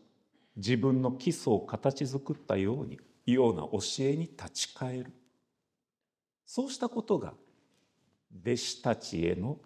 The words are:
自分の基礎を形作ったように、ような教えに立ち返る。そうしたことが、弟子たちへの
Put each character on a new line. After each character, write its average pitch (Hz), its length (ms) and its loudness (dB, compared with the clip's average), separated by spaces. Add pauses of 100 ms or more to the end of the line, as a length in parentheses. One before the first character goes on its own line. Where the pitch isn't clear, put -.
(560)
自 107 220 2
分 131 240 4
の 127 120 2
基 - 140 -4
礎 139 260 2
を 98 80 4
形 - 440 -2
作 139 280 -4
っ - 20 -16
た - 220 -2
よ 107 240 0
う - 40 -6
に、 - 140 -12 (260)
よ 120 280 6
う - 20 -4
な - 60 -4
教 - 180 -2 (200)
え 139 160 2
に 165 100 -2
立 - 240 -12
ち - 260 -6
返 127 240 -6
る。 127 140 -12 (1300)
そ 254 200 -2
う 277 60 -6
し - 60 -8
た 240 120 -2
こ 226 120 -4
と 208 160 2
が、 98 160 -6 (1120)
弟 120 120 0
子 - 280 -6
た 117 120 4
ち 85 300 -2
へ 90 80 4
の 131 320 -4